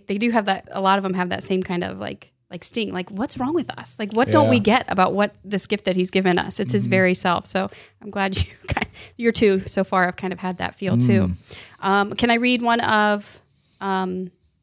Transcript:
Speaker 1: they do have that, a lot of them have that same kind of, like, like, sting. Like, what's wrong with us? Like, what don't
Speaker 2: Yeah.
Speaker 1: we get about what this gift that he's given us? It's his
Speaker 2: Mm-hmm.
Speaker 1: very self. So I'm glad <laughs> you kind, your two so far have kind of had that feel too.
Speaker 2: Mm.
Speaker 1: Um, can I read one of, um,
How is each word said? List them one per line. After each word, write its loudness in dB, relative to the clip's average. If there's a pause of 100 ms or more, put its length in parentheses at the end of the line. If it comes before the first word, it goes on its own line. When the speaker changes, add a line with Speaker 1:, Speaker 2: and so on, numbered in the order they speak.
Speaker 1:
they -4
do 0
have 2
that, -2
a -6
lot 4
of -2
them -2
have -2
that -4
same -2
kind -4
of, -8
like, -10 (200)
like, -12
sting. -6
Like, -8
what's -6
wrong -2
with -2 (100)
us? -14
Like, -6
what 0
don't 6
Speaker 2:
Yeah. 4
Speaker 1:
we 6
get 4
about 2
what 0 (100)
this -2
gift -4
that 0
he's 0
given 2
us? -4
It's 0
his 2
Speaker 2:
Mm-hmm. -2
Speaker 1:
very 4
self. 0
So -2 (340)
I'm -12
glad -2
<laughs> 2
you - (240)
kind, -2 (300)
your 2
two 4
so -2
far 2
have -2
kind -6
of -10
had -6
that -6
feel 0
too. 4
Speaker 2:
Mm. -4 (440)
Speaker 1:
Um, 2
can 0
I 4
read 2
one 2
of, 0 (400)
um, -4 (320)